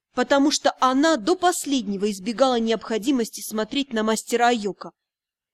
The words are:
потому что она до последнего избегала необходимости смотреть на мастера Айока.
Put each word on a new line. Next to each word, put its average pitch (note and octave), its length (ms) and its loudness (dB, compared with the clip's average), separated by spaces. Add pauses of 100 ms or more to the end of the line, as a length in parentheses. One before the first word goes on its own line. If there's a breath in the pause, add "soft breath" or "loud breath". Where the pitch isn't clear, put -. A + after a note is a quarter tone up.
(160)
потому C#4 360 2
что - 280 0
она C#4 380 4
до C4+ 180 0
последнего A#3+ 760 -2
избегала A#3 500 0
необходимости A3+ 840 -2
смотреть A3 520 -4
на A3 100 0
мастера A3+ 440 0
Айока. G3+ 440 -2 (640)